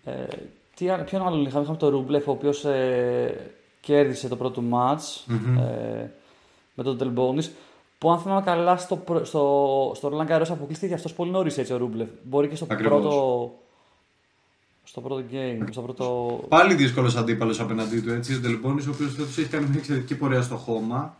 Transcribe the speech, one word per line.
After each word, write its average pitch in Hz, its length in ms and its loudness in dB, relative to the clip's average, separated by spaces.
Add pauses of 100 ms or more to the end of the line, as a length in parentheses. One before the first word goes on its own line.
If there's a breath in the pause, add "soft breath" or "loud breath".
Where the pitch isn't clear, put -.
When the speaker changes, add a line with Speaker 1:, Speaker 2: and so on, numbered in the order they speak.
Speaker 1:
Ε, 131 80 -10 (600)
τι 180 140 -4
άλλο, 185 160 -2
ποιον 190 220 -4
άλλον 151 200 2
είχαμε; 139 160 0
Είχαμε 156 160 -4
τον 151 100 4
Ρούμπλεφ, 143 400 2
ο - 20 -2
οποίος, 143 340 0
ε, 123 840 0 (300)
κέρδισε 139 480 4
το 120 80 -2
πρώτο 123 260 -4
μάτς, 123 640 0
Speaker 2:
Μμμ. 120 320 2
Speaker 1:
ε, 113 520 -4 (640 soft breath)
με 131 80 -8
τον 127 160 -2
Τελμπόνις, 131 540 0 (460 loud breath)
που 160 140 2
αν 170 60 4
θυμάμαι 190 260 0
καλά 175 320 4
στο 180 200 -4
πρω-, - 280 -2
στο, 139 720 2
στο 143 180 -4
Roland 151 180 -2
Garros 160 200 4
αποκλείστηκε 160 440 -6
αυτός 165 180 -6
πολύ 175 180 -4
νωρίς, 185 280 0
έτσι, 123 140 -2
ο 123 40 0
Ρούμπλεφ. 113 320 -4 (140)
Μπορεί 143 260 2
και 156 80 -8
στο 165 140 -8
Speaker 2:
Ακριβώς. 143 300 4
Speaker 1:
πρώτο, 131 520 2 (1300 soft breath)
στο - 160 -14
πρώτο 131 220 -6 (100)
game, 127 380 -4
στο 117 120 -8
πρώτο 123 560 -4 (100)
Speaker 2:
Πάλι 180 260 6
δύσκολος 127 420 2
αντίπαλος 113 440 0
απέναντί 113 400 -2
του, 113 100 -4
έτσι, 120 240 -4
ο 127 60 -4
Τελμπόνις, 127 460 -2
ο 147 40 -2
οποίος 143 240 -4
φέτος 139 240 -6
έχει 143 100 0
κάνει 147 200 -2
μια 143 100 2
εξαιρετική 139 360 -2
πορεία 131 280 0
στο 123 140 -4
χώμα. 117 640 -4